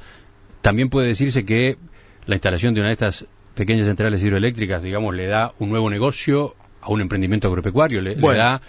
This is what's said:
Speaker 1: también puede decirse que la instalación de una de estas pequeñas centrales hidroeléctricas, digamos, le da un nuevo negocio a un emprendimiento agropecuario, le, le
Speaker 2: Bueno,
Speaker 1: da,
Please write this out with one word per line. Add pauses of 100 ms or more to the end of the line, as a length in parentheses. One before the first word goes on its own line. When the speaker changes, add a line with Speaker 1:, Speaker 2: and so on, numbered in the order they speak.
(640)
Speaker 1:
también
puede
decirse
que (480)
la
instalación
de
una
de
estas (300)
pequeñas
centrales
hidroeléctricas,
digamos,
le
da
un
nuevo
negocio (260)
a
un
emprendimiento
agropecuario,
le,
le
Speaker 2:
Bueno,
Speaker 1:
da,